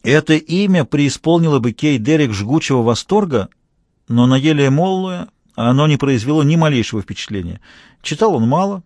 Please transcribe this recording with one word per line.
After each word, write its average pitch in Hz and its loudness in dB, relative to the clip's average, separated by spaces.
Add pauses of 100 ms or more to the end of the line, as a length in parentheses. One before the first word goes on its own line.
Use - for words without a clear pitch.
Это 151 2
имя 175 0
преисполнило 151 0
бы 117 -2
Кей 147 -2
Дерек 139 0
жгучего 123 -2
восторга, 120 -2 (580)
но 120 2
на 131 4
Елея 143 2
Моллоя 185 -2 (280)
оно 127 2
не 151 2
произвело 139 0
ни 147 2
малейшего 139 0
впечатления. 92 -10 (420)
Читал 185 0
он 113 0
мало 185 -2